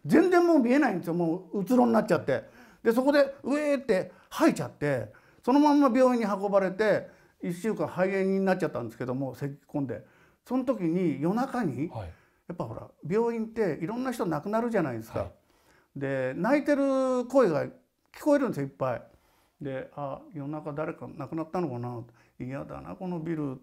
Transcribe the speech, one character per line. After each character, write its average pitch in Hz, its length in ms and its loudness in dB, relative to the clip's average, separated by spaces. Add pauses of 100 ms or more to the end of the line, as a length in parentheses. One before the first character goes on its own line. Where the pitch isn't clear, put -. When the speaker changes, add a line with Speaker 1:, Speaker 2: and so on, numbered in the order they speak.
Speaker 1:
う、 147 40 -10
全 320 220 6
然 349 160 6
も 339 100 6
う 285 40 6
見 240 120 4
え 285 80 6
な 262 120 4
い 185 40 -2
ん 170 40 -4
で - 40 -8
す - 40 -12
よ。 165 60 0
も 170 400 0
う、 202 80 -2
う 180 40 -4
つ 254 100 2
ろ 247 100 6
に - 80 2
な 214 80 4
っ - 40 -2
ち 180 80 2
ゃ 156 40 6
っ - 80 -8
て。 131 180 0 (400)
で、 226 80 4
そ 247 120 2
こ 285 80 4
で、 277 320 4
う 269 140 -2
え 294 180 0
ー 254 40 0
っ - 40 -10
て 185 280 0 (180)
吐 294 220 4
い - 20 2
ち - 80 -4
ゃ 123 60 -6
っ - 40 -16
て、 131 400 -2 (320)
そ 240 100 2
の 285 60 6
ま 294 140 6
ん 294 60 6
ま 269 160 4
病 254 200 6
院 233 40 0
に 220 60 0
運 196 260 -2
ば 196 80 6
れ 185 120 2
て、 190 380 0 (320)
一 180 120 -4
週 214 200 -4
間 160 140 -2
肺 190 220 0
炎 196 140 0
に 190 160 2
な 190 140 2
っ 185 40 0
ち 190 60 -4
ゃ 151 40 2
っ 147 40 -10
た 120 100 -6
ん 117 60 -6
で 110 40 -12
す - 60 -18
け 127 80 -6
ど 127 100 -4
も、 131 200 -6
咳 143 200 -8
き - 120 -20
込 147 140 -4
ん 131 60 -4
で。 113 180 -10 (400)
そ 247 120 -2
の 254 80 -2
時 220 180 -2
に、 160 380 0
夜 180 140 0
中 247 280 -2
に、 147 260 -4
Speaker 2:
は 107 160 -10
い。 82 60 -14 (360)
Speaker 1:
や 170 60 -12
っ - 40 -14
ぱ 147 80 -6
ほ 117 80 -10
ら、 110 160 -14 (180)
病 233 280 0
院 220 100 -4
っ 226 40 -10
て 196 320 -2
い 160 60 -4
ろ 220 80 -6
ん 247 80 -4
な 262 80 -4
人 240 140 -4
亡 151 160 -2
く 202 80 -8
な 220 100 0
る 240 100 -2
じ 220 80 0
ゃ 170 60 2
な 131 100 -4
い 113 40 -6
で 110 60 -10
す - 80 -20
か。 - 80 -4
Speaker 2:
は 98 60 -4
い。 92 60 -12 (640)
Speaker 1:
で、 135 400 -2
泣 226 240 2
い - 60 -4
て 294 100 2
る 262 500 0
声 247 240 4
が 135 160 0
聞 127 60 -10 (500)
こ 294 140 4
え 277 40 4
る 269 60 0
ん - 40 0
で 156 60 -6
す - 20 -10
よ、 139 80 -4
い 135 40 -6
っ - 20 -16
ぱ 139 240 -4
い。 - 60 -10 (600)
で、 135 340 -8
あ、 139 240 -8 (140)
夜 143 160 -10
中 151 240 -8
誰 156 200 -6
か 123 220 -14
亡 139 140 -10
く 160 60 -8
な 160 80 -4
っ 160 80 -14
た 185 100 -4
の 156 80 -2
か 120 100 -8
な。 120 220 -8 (380)
嫌 135 260 -10
だ 143 160 -14
な、 180 140 -14
こ 185 120 -10
の 175 120 -6
ビ 165 160 -6
ル。 143 280 -6